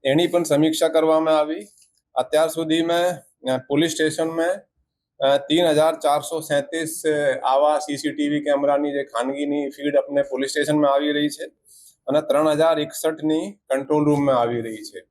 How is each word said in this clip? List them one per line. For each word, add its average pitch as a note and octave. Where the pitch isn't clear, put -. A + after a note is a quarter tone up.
એની D3+
પણ E3+
સમીક્ષા D#3
કરવામાં D#3+
આવી. D#3+
અત્યાર D#3
સુધીમાં, E3
અ, C3
પોલીસ D3+
સ્ટેશનમાં, D#3+
અ, C#3
તીન D#3
હજાર D#3
ચારસો D3+
સૈંતીસ, D#3
અ, D3
આવા C#3+
સી C#3+
સી D3
ટી C#3+
વી D3
કેમેરાની C#3+
જે C#3
ખાનગીની C#3
ફીડ C#3+
આપણે C#3+
પોલીસ C3+
સ્ટેશનમાં D3
આવી D3
રહી D3
છે -
અને D3
ત્રણ D3+
હજાર D#3
એકસઠની D#3
કંટ્રોલ C#3+
રૂમમાં C#3+
આવી A#2+
રહી A2+
છે. G2+